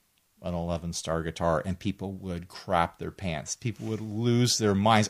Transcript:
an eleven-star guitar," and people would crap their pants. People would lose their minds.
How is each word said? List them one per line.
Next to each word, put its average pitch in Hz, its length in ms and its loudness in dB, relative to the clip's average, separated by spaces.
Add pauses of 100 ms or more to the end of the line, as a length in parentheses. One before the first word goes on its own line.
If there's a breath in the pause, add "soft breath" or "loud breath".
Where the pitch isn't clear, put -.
(420)
an 90 140 -6
eleven-star 85 680 -4
guitar," 82 420 0
and 92 120 -4
people 95 360 -6
would 92 340 -8
crap 85 520 0
their 82 120 -8
pants. 82 440 -6
People 113 320 -8
would 110 140 -4
lose 120 560 2
their 107 180 4
minds. 107 340 6